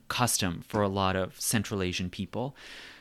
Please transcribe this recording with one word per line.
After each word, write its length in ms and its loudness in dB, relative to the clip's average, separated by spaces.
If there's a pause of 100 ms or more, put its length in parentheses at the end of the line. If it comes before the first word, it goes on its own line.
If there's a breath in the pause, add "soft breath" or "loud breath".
custom 600 2
for 140 4
a 60 4
lot 280 2
of 240 -2
Central 420 0
Asian 260 0
people. 460 -6 (460 loud breath)